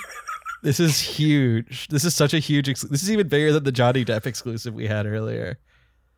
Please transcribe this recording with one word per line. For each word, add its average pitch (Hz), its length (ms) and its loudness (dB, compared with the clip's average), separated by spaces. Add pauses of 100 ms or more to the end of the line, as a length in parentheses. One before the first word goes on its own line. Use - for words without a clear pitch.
(640)
This 143 160 2
is 160 200 4
huge. 135 920 0
This 147 140 0
is 170 120 2
such 147 180 2
a 170 60 2
huge 143 280 0
ex-, 135 140 -2
this 139 220 -4
is 196 80 0
even 208 160 2
bigger 147 260 4
than 151 100 2
the 135 80 0
Johnny 123 320 4
Depp 110 220 -2
exclusive 113 480 -8
we 113 140 -6
had 104 180 -2
earlier. 110 540 -6 (580)